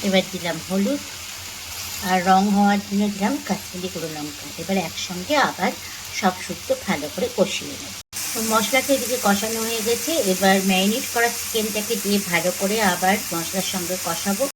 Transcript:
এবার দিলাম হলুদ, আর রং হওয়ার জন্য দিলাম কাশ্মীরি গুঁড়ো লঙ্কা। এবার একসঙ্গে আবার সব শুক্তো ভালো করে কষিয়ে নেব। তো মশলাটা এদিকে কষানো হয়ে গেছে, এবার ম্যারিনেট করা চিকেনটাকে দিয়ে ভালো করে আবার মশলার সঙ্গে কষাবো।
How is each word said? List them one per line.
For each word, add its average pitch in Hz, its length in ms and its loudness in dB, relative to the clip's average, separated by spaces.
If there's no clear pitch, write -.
এবার 190 180 4
দিলাম 170 280 -4
হলুদ, 208 280 2
আর 185 240 2
রং 190 200 8
হওয়ার 202 320 6
জন্য 202 280 0
দিলাম 208 380 0
কাশ্মীরি 180 480 -4
গুঁড়ো 165 160 -6
লঙ্কা। 151 520 -10
এবার 185 160 0
একসঙ্গে 180 580 -4
আবার 233 360 2
সব - 180 2
শুক্তো - 280 -2
ভালো 151 280 -2
করে 190 220 -2
কষিয়ে 147 340 0
নেব। 165 220 -10
তো 226 80 -4
মশলাটা 226 520 2
এদিকে 247 300 0
কষানো 214 360 2
হয়ে 226 260 -2
গেছে, 233 260 0
এবার 190 540 4
ম্যারিনেট 196 380 4
করা 233 140 4
চিকেনটাকে 220 760 -2
দিয়ে 202 220 2
ভালো 175 340 2
করে 202 220 2
আবার 185 360 4
মশলার 170 280 -2
সঙ্গে 180 440 -2
কষাবো। 202 500 0